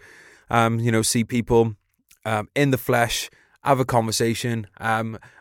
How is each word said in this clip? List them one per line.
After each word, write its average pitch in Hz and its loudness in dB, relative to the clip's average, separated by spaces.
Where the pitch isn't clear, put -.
um, 117 2
you 117 0
know, 110 2
see 113 0
people, 117 2
um, 110 -4
in 139 2
the 123 2
flesh, 117 -2
have 135 2
a 131 0
conversation. 117 -2
Um, 110 -4